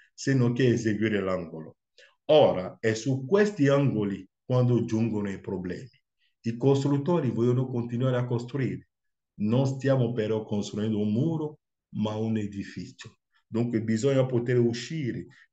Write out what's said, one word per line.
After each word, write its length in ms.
se 220
non 180
che 160
eseguire 540
l'angolo. 560
Ora, 520
è 140
su 300
questi 440
angoli 600
quando 400
giungono 460
i 80
problemi. 500
I 160
costruttori 760
vogliono 380
continuare 480
a 100
costruire. 600
Non 220
stiamo 480
però 300
costruendo 560
un 140
muro, 480
ma 260
un 200
edificio. 840
Dunque 340
bisogna 460
poter 320
uscire 680